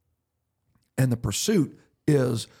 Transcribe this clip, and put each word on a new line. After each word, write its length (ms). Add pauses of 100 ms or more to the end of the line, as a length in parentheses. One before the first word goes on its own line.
(960)
And 140
the 60
pursuit 600 (300)
is 400 (120)